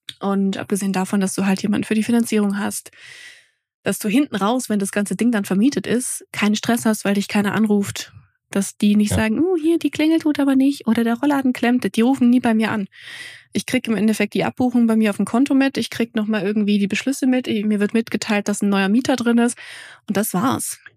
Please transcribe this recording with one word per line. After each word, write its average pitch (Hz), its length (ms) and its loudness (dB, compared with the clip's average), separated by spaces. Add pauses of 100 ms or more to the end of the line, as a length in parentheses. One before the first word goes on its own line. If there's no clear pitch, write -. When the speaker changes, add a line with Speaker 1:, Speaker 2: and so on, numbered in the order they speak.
(200)
Speaker 1:
Und 196 360 0
abgesehen 196 360 -4
davon, 190 280 -2
dass 190 140 -2
du 196 120 -2
halt 190 160 0
jemanden 202 220 0
für 220 100 -4
die 220 80 0
Finanzierung 214 560 0
hast, 208 320 -6 (920)
dass 196 160 -2
du 214 100 -4
hinten 262 280 0
raus, 220 320 0
wenn 214 100 0
das 196 140 -2
ganze 202 240 -2
Ding 226 140 2
dann 202 140 -2
vermietet 202 420 0
ist, - 460 -4
keinen 208 240 0
Stress 233 300 0
hast, 220 180 0
weil 202 100 2
dich 196 140 0
keiner 202 260 0
anruft, 208 580 0 (380)
dass - 260 -4
die 208 200 4
nicht 208 140 2
Speaker 2:
Ja. - 60 2
Speaker 1:
sagen, 220 240 0
„Oh, 359 200 2
hier, 330 180 2
die 294 120 -2
Klingel 320 280 2
tut 302 220 0
aber 277 160 2
nicht“ 277 300 2
oder 226 180 2
„Der 233 140 0
Rollladen 269 340 0
klemmt“, 240 420 0
die 220 60 0
rufen 247 300 4
nie 247 100 4
bei 233 140 2
mir 220 160 0
an. 208 160 -4 (680)
Ich - 140 -4
krieg 254 200 -2
im 226 100 0
Endeffekt 214 380 0
die 180 100 2
Abbuchung 247 420 2
bei 226 100 2
mir 220 140 2
auf 202 60 -4
dem 202 80 0
Konto 277 300 0
mit, 269 220 2
ich 226 140 -4
krieg - 240 -4
nochmal 214 280 -2
irgendwie 208 360 0
die 196 100 0
Beschlüsse 262 380 -2
mit, 254 200 2
ich, 214 180 -2
mir 214 160 0
wird 208 140 -2
mitgeteilt, 214 540 -2
dass 208 140 -2
ein 202 60 0
neuer 196 200 2
Mieter 254 280 2
drin 233 220 2
ist 240 180 0 (500)
und 185 100 -2
das 208 180 -2
war's. 220 440 -2 (180)